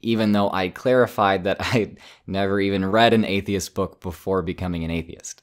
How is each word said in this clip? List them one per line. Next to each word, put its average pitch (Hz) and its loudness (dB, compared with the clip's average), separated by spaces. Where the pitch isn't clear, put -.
even 110 0
though 101 2
I 92 -2
clarified 107 2
that 95 0
<laughs> 98 -4
I'd 107 -2
never 98 0
even 98 0
read 110 6
an 110 4
atheist 98 -4
book - -6
before 95 -4
becoming 87 -6
an 80 -6
atheist. - -10